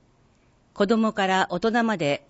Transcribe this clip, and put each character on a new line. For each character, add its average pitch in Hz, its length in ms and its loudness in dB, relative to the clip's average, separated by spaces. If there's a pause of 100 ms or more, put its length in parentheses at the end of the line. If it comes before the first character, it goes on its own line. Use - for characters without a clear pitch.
(720)
子 202 140 0
ど 226 100 2
も 220 160 0
か 190 140 0
ら 185 240 2
大 175 80 -4
人 226 240 0
ま 220 140 -2
で、 143 320 -2